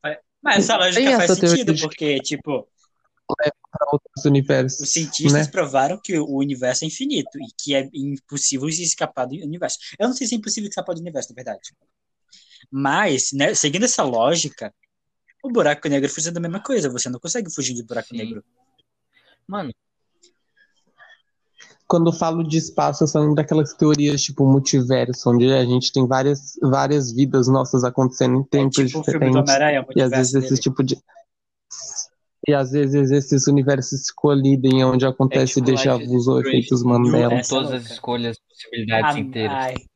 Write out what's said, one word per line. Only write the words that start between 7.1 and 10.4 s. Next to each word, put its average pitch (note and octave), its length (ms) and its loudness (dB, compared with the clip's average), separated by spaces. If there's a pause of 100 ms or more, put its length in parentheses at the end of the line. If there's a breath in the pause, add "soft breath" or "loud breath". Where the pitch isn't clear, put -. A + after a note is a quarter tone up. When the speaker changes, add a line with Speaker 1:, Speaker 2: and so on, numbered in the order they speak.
Speaker 1:
e B2+ 60 -14 (140)
que C#3+ 140 -4
é C3+ 180 -2
impossível C#3 760 -6
se E3+ 140 -6
escapar D3 420 -4
do C3 80 -12
universo. E3+ 440 -8 (200 loud breath)
Eu G#3+ 100 0
não B3+ 60 -2
sei B3+ 140 -6
se B3 60 -4
é A3+ 40 -4
impossível G#3 320 -6